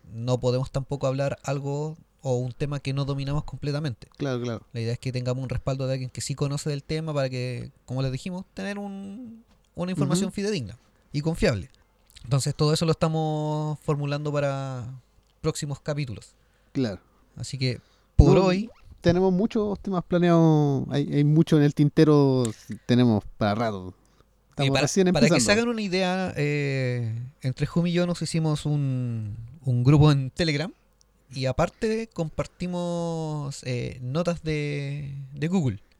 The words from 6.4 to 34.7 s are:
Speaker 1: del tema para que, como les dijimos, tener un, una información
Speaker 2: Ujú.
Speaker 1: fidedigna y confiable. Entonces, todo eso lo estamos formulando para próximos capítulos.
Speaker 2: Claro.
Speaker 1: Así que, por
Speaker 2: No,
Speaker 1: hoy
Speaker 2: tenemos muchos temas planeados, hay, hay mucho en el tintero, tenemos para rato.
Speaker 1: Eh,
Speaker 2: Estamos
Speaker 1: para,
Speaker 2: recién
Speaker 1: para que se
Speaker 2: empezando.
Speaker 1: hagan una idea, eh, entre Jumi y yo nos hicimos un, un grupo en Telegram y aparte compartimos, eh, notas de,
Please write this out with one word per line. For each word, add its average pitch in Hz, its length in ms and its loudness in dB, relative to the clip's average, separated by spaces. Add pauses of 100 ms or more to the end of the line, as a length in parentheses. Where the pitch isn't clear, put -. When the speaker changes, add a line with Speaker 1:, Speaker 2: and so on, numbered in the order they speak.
Speaker 1:
del 143 120 -6
tema 156 320 -6
para 135 160 0
que, 123 400 -8 (140)
como 127 180 -4
les 131 80 -2
dijimos, 180 340 -8 (100)
tener 196 240 -8
un, 202 680 -12 (320)
una 180 160 -4
información 165 360 0
Speaker 2:
Ujú. 190 60 -10
Speaker 1:
fidedigna 196 420 -4 (360)
y 147 80 -2
confiable. 151 500 0 (540)
Entonces, 135 300 0
todo 151 180 2
eso 160 120 0
lo 160 80 4
estamos 151 880 -2
formulando 147 520 -2
para 135 560 -4 (520)
próximos 151 400 -6
capítulos. 139 540 -6 (380)
Speaker 2:
Claro. 110 280 -2 (360)
Speaker 1:
Así - 200 -10
que, 127 240 -2 (360)
por - 200 10
Speaker 2:
No, 285 100 6
Speaker 1:
hoy 202 220 2 (320)
Speaker 2:
tenemos 180 320 4
muchos 208 480 0
temas 185 240 -4
planeados, 160 840 4
hay, 143 220 0
hay 143 120 4
mucho 156 320 6
en 147 80 6
el 147 100 4
tintero, 143 680 4 (420)
tenemos 120 360 6 (160)
para 104 160 0
rato. 104 340 -4
Speaker 1:
Eh, 90 60 -14 (560)
Speaker 2:
Estamos 139 200 -2
Speaker 1:
para, 135 120 2
Speaker 2:
recién 180 300 2
Speaker 1:
para 151 80 2
que 226 80 4
se 170 60 4
Speaker 2:
empezando. 143 180 4 (100)
Speaker 1:
hagan 240 80 -2
una 226 120 -4
idea, 185 540 -2
eh, 135 800 -2 (220)
entre 135 260 -2
Jumi 170 240 0
y 165 40 0
yo 175 120 2
nos 175 160 -4
hicimos 156 440 -2
un, 123 680 -2 (300)
un 123 180 2
grupo 147 300 8
en 135 180 0
Telegram 160 400 -2 (640)
y 170 120 -2
aparte 220 640 -2 (680)
compartimos, 165 880 -4
eh, 123 380 -6
notas 165 400 -2
de, 147 720 -4 (200)